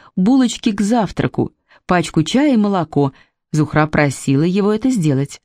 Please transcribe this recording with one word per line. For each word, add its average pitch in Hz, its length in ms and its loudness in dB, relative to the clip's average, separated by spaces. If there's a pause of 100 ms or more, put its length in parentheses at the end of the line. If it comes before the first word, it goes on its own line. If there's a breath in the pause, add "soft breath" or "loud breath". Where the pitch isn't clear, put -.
(160 loud breath)
булочки 233 560 2
к 202 100 -4
завтраку, 196 720 -2 (320 soft breath)
пачку 170 380 0
чая 262 320 2
и - 20 2
молоко. 170 560 0 (380 soft breath)
Зухра 151 340 0
просила 143 560 0
его 190 320 0
это 220 160 -2
сделать. 151 540 -2